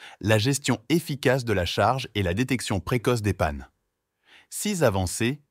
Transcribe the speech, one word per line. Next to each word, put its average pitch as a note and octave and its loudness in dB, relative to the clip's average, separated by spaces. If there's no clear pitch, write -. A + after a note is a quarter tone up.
la G#2+ 4
gestion B2+ 0
efficace C3+ 0
de A2+ -2
la F2+ 2
charge A2+ 0
et G#2 0
la F2 0
détection A2+ -2
précoce A#2+ 0
des G2 0
pannes. D2 -4
Ces G3 -2
avancées A2+ 0